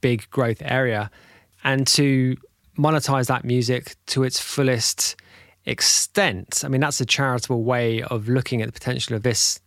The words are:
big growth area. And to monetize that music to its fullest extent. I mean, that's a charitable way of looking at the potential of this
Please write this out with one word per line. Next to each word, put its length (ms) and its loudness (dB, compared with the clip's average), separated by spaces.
big 280 0
growth 320 -2
area. 480 -2
And 240 2
to 500 2
monetize 480 2
that 180 0
music 520 0
to 160 0
its 160 -2
fullest 760 0
extent. 1000 0
I 40 -6
mean, 140 2
that's 200 0
a 60 0
charitable 560 0
way 400 0
of 260 -4
looking 320 0
at 60 -2
the 60 -12
potential 420 -4
of 80 -4
this 440 0